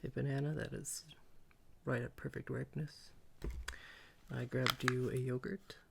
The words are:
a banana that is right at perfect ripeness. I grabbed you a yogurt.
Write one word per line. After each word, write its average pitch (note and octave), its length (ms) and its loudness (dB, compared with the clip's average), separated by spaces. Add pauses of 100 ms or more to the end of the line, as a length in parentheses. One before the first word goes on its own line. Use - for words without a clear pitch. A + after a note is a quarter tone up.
a C3 60 0
banana C#3 440 2
that - 200 0
is - 300 -4 (800)
right B2+ 160 2
at A#2+ 140 -4
perfect - 340 -4
ripeness. C3+ 600 -2 (1200)
I B2 120 0
grabbed B2+ 440 4
you B2+ 220 4
a - 60 2
yogurt. B2+ 580 2 (160)